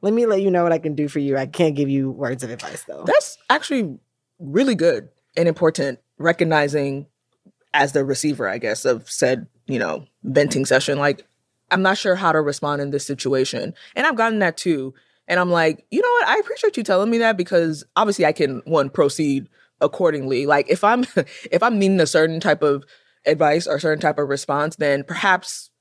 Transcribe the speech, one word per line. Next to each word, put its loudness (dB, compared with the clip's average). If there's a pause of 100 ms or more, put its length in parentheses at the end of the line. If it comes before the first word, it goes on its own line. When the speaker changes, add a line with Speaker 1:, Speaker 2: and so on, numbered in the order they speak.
Speaker 1:
let 2
me 2
let 2
you 2
know 2
what 2
I 2
can -4
do -2
for -4
you. 0
I -4
can't 0
give 0
you 0
words -6
of -10
advice, -12
though." -16
Speaker 2:
That's 0 (100)
actually 0 (400)
really 0
good 0 (260)
and 2
important, 0 (220)
recognizing 0 (680)
as 2
the 2
receiver, -2
I -4
guess, -4
of -2
said, -2 (180)
you -4
know, -4 (180)
venting 0
session, 0
like, -2 (460)
"I'm 0
not 2
sure 0
how 0
to 2
respond -2
in -6
this -4
situation." -2 (220)
And -2
I've 0
gotten 0
that 0
too. -4 (340)
And 0
I'm 2
like, 0
"You 0
know 2
what? 0
I 2
appreciate -2
you -4
telling 2
me 0
that," 2
because 0 (120)
obviously 2
I 4
can, -2
one, 0
proceed 0 (320)
accordingly. 0
Like, 2
if 0
I'm, 2
<laughs> -6
if 2
I'm 2
needing 2
a 4
certain 2
type 0
of 2 (420)
advice 2
or -2
a -2
certain 0
type 0
of 0
response, -2
then 0
perhaps -2 (120)